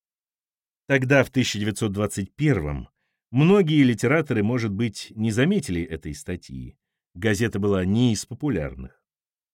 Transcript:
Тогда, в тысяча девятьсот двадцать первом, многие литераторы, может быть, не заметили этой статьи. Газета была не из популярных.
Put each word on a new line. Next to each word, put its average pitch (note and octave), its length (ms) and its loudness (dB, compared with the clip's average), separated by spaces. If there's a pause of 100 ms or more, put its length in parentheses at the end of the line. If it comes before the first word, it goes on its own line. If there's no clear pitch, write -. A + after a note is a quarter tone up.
(880)
Тогда, C3+ 360 4
в A2+ 60 -10
тысяча A#2 300 -2
девятьсот G#2 320 -2
двадцать G2+ 420 -4
первом, D#2 560 -2 (400)
многие D#3 540 4
литераторы, B2+ 580 2
может A2+ 300 -2
быть, G#2 440 -6
не A2 140 -2
заметили A2+ 540 0
этой D#2+ 320 -8
статьи. C2 600 -12 (380)
Газета G#2+ 460 0
была G2 260 2
не A2+ 280 2
из - 120 -6
популярных. D2 800 -8 (500)